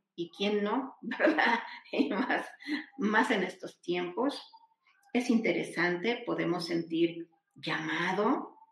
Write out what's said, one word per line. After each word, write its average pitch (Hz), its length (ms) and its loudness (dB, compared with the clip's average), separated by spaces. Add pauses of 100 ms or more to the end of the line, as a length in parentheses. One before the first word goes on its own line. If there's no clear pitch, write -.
(160)
¿y 170 140 -6
quién 202 340 0
no? 233 340 -2
<laughs> - 40 -18
¿Verdad? 247 580 2 (300)
Y - 200 2
más, - 360 0 (520)
más 220 320 2
en 202 120 2
estos - 380 -8
tiempos. 180 600 -2 (720)
Es 247 160 0
interesante, 175 960 2
podemos 170 420 0
sentir 170 640 0 (260)
llamado 170 1000 -2 (160)